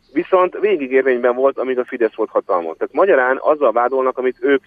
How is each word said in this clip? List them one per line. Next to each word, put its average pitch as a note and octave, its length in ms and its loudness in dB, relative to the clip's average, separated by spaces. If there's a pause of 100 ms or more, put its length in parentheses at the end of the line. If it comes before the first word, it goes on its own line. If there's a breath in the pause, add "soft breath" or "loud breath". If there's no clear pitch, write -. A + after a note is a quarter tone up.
(120)
Viszont F3+ 480 0
végig E3 300 -2
érvényben B2+ 440 2
volt, C3 240 0
amíg B2+ 200 -4
a B2 60 0
Fidesz A#2 300 -4
volt G#2+ 160 -4
hatalmon. F2 460 -4
Tehát - 180 -8
magyarán C3+ 460 2
azzal D3 320 0
vádolnak, B2+ 460 0
amit B2+ 220 -2
ők C#3+ 260 2